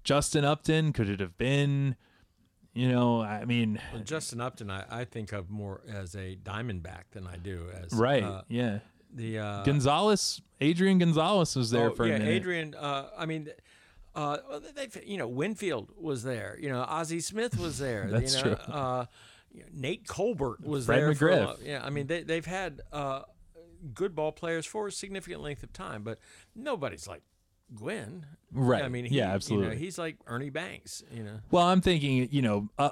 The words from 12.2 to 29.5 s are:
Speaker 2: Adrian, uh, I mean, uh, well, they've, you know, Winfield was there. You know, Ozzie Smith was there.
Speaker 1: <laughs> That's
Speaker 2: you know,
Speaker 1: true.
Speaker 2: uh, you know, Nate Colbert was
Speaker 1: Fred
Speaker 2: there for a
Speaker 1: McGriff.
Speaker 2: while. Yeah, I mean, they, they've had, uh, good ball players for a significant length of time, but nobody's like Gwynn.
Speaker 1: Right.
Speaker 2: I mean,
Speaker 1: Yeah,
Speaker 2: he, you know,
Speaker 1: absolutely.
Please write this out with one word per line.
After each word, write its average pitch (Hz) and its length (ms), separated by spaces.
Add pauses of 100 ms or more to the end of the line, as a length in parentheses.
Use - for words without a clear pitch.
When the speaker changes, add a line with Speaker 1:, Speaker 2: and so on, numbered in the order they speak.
Speaker 2:
Adrian, 160 420
uh, 143 340 (100)
I 170 80
mean, 156 220 (680)
uh, 147 240 (100)
well, 302 140 (120)
they've, 269 300
you 202 140
know, 123 100
Winfield 147 680
was 143 240
there. 110 380
You 143 80
know, 127 140
Ozzie 160 380
Smith 220 380
was 165 200
there. 117 280
Speaker 1:
<laughs> 98 40
That's 123 260
Speaker 2:
you 131 140
know, 101 60
Speaker 1:
true. - 180
Speaker 2:
uh, 127 320 (460)
you - 100
know, - 100
Nate 160 340
Colbert 170 540
was 143 260
Speaker 1:
Fred 117 140
Speaker 2:
there 151 140
for 143 140
a 180 100
Speaker 1:
McGriff. 107 80
Speaker 2:
while. - 180
Yeah, 143 200
I 131 60
mean, 143 160
they, 165 160
they've 160 240
had, 175 360 (100)
uh, 139 300 (720)
good 180 200
ball 151 160
players 165 360
for 214 220
a 190 40
significant 185 500
length 147 220
of - 80
time, 170 320
but 113 140 (360)
nobody's 156 540
like 80 140 (520)
Gwynn. 147 520 (260)
Speaker 1:
Right. 127 300
Speaker 2:
I 135 60
mean, 123 180
Speaker 1:
Yeah, - 20
Speaker 2:
he, 127 80
you 131 60
know, 98 60
Speaker 1:
absolutely. 98 500